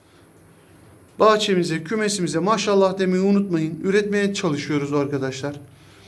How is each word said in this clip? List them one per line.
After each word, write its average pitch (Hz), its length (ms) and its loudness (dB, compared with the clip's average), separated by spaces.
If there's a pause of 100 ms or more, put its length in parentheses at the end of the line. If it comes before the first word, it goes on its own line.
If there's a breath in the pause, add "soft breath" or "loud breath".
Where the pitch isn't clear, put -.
(1200 soft breath)
Bahçemize, 180 680 2
kümesimize 202 540 -2
maşallah 196 600 2
demeyi 185 240 2
unutmayın. 175 640 0
Üretmeye 202 500 0
çalışıyoruz 143 580 -2
arkadaşlar. 143 640 -4 (520 loud breath)